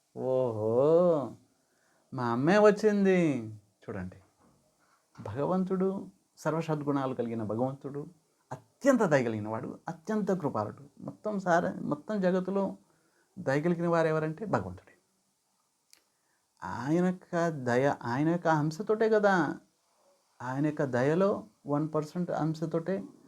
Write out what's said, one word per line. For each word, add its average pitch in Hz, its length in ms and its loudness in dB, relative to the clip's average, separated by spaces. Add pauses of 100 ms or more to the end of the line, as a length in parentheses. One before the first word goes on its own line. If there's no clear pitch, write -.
(200)
"ఓహో, 127 1160 2 (800)
మా 131 180 -4
అమ్మే 147 260 4
వచ్చింది." 196 960 4
చూడండి, - 600 -12 (1040)
భగవంతుడు 185 880 -2 (260)
సర్వసద్గుణాలు 147 800 -2
కలిగిన 117 280 -4
భగవంతుడు, 135 640 -4 (440)
అత్యంత 247 520 2
దయగలిగిన 117 440 2
వాడు, 113 400 -8
అత్యంత 202 440 -4
కృపాలుడు. 139 580 -4 (100)
మొత్తం - 400 -8
సార-, 175 420 0
మొత్తం - 400 -4
జగత్తులో 190 560 -2 (640)
దయగలిగిన 165 480 0
వారు 165 200 2
ఎవరంటే 156 380 -2
భగవంతుడే. 95 480 -6 (1700)
ఆయన 127 420 0
యొక్క 175 440 -2
దయ, 131 540 0
ఆయన 135 260 0
యొక్క 170 180 0
అంశతోటే 180 640 2
కదా, 196 500 2 (840)
ఆయన 131 240 -2
యొక్క 151 180 -2
దయలో 147 640 0 (200)
వన్ 147 280 -2
పర్సెంట్ 165 360 -4
అంశతోటే 165 720 -4 (240)